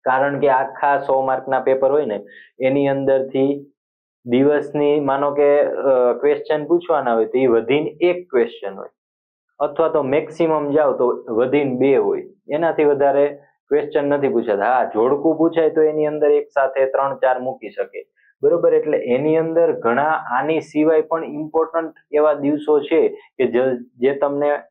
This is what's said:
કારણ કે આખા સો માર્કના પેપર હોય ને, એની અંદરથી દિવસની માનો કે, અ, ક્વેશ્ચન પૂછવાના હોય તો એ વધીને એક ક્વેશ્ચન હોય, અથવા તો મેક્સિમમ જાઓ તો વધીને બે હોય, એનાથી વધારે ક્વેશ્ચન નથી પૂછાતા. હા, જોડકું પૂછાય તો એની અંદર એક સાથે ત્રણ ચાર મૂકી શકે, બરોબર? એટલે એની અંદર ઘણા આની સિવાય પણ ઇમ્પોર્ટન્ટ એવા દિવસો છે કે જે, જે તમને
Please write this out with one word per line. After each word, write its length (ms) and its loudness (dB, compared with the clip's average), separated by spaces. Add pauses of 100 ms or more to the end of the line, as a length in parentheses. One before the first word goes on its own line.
કારણ 360 0
કે 100 2
આખા 500 0
સો 220 0
માર્કના 380 -2
પેપર 320 2
હોય 140 0
ને, 200 -6 (360)
એની 260 0
અંદરથી 840 -2 (520)
દિવસની 760 2
માનો 320 0
કે, 300 2
અ, 520 2
ક્વેશ્ચન 520 -2
પૂછવાના 480 0
હોય 120 2
તો 120 -4
એ 100 2
વધીને 540 0
એક 280 0
ક્વેશ્ચન 440 -2
હોય, 140 -16 (720)
અથવા 300 -2
તો 120 0
મેક્સિમમ 720 -2
જાઓ 220 2
તો 400 -2
વધીને 420 0
બે 220 2
હોય, 260 0 (260)
એનાથી 340 0
વધારે 560 2 (300)
ક્વેશ્ચન 360 -2
નથી 220 0
પૂછાતા. 360 0
હા, 200 2
જોડકું 540 0
પૂછાય 320 2
તો 120 0
એની 240 2
અંદર 260 0
એક 220 2
સાથે 320 0
ત્રણ 300 -2
ચાર 240 0
મૂકી 300 -8
શકે, 360 -10 (360)
બરોબર? 320 2
એટલે 240 0
એની 400 0
અંદર 420 0
ઘણા 520 0
આની 300 -2
સિવાય 400 0
પણ 240 -6
ઇમ્પોર્ટન્ટ 680 -4 (180)
એવા 220 2
દિવસો 460 0
છે 300 2
કે 380 -4
જે, 140 0 (360)
જે 160 0
તમને 460 -2 (120)